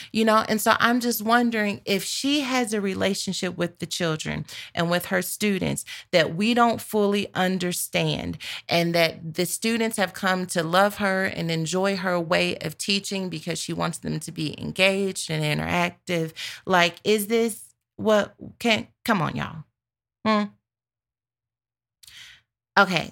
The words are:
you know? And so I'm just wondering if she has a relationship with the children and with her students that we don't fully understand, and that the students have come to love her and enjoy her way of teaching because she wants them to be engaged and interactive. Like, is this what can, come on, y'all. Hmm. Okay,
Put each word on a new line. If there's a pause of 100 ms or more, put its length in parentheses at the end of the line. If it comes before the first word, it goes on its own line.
(140)
you
know?
And
so
I'm
just
wondering
if
she
has
a
relationship
with
the
children (280)
and
with
her
students (280)
that
we
don't
fully
understand, (320)
and
that
the
students
have
come
to
love
her
and
enjoy
her
way
of
teaching
because
she
wants
them
to
be
engaged
and
interactive. (340)
Like,
is
this (320)
what (240)
can, (180)
come
on,
y'all. (640)
Hmm. (2250)
Okay,